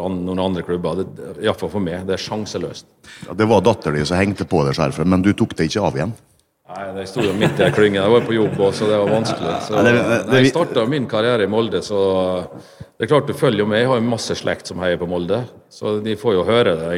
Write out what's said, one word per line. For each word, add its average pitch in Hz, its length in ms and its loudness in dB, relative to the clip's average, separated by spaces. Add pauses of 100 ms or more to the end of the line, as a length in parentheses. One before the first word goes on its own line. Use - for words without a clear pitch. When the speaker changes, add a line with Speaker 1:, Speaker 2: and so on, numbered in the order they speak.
Speaker 1:
an-, 92 220 -4
noen 92 160 -4
andre 92 180 -2
klubber. 87 380 -4
Det, - 240 -10 (160)
i 107 80 0
hvert 98 100 -2
fall 85 140 -6
for 101 100 -4
meg, 90 240 -6
det 95 80 -2
er 90 80 -6
sjanseløst. 104 640 -8 (400)
Speaker 2:
Ja, - 80 -12
det 110 160 2
var 95 160 6
datter 82 300 2
di 76 100 0
som 90 140 0
hengte 98 260 0
på 85 160 2
det 69 160 0
skjerfet, 78 320 0
men 92 140 4
du 101 100 4
tok - 240 -2
det - 80 2
ikke 104 220 -2
av 67 100 -2
igjen? 95 140 -4 (580)
Speaker 1:
Nei, 95 140 -12 (100)
det 95 160 -8
sto 117 160 -2
jo 95 80 0
midt 107 240 0
i 98 80 4
en - 80 2
klynge. 104 240 4
Jeg 98 160 4
var 120 140 4
på 113 80 0
jobb 101 320 0
også, 95 100 -2
så 107 140 2
det 107 80 2
var 101 100 2
vanskelig. 110 460 -2 (100)
Så, 107 80 -4
Speaker 3:
Ja, 104 80 2
det, 117 140 6
det, 113 320 2
det, 127 160 6
Speaker 1:
jeg 135 80 4
startet 127 400 0
min 131 180 -2
karriere 110 380 2
i - 20 -2
Molde, 107 320 0
så 98 220 0 (920)
det 113 140 -6
er - 20 -6
klart 139 160 2
du 110 80 -4
følger 107 300 2
jo 107 80 0
med. 110 100 2
Jeg 131 80 2
har 123 80 2
jo 113 80 0
masse 110 320 -4
slekt - 320 -6
som 90 160 -6
heier 87 160 0
på 87 80 -6
Molde, 90 320 -2 (240)
så 107 300 -6 (100)
de 110 160 -2
får 104 160 2
jo 87 80 2
høre 104 320 4
det 82 200 -4